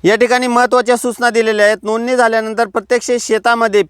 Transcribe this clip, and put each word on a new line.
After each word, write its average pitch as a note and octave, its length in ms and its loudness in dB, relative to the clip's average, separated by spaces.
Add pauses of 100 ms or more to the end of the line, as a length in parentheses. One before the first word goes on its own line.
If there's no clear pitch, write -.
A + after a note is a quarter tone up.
या G3 120 4
ठिकाणी B3 320 0
महत्त्वाच्या B3 500 2
सूचना A#3+ 320 -2
दिलेल्या A3 360 0
आहेत. A3 180 2
नोंदणी A#3 320 -2
झाल्यानंतर A3+ 520 0
प्रत्यक्ष A#3 520 -4
शेतामध्ये A3 720 0